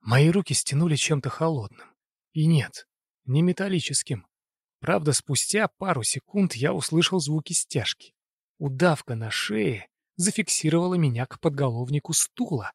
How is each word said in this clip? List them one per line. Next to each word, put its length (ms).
Мои 280
руки 240
стянули 420
чем-то 360
холодным. 640
И 120
нет, 420
не 180
металлическим. 880
Правда, 340
спустя 540
пару 360
секунд 500
я 180
услышал 480
звуки 340
стяжки. 600
Удавка 560
на 160
шее 580
зафиксировала 760
меня 320
к 140
подголовнику 760
стула. 600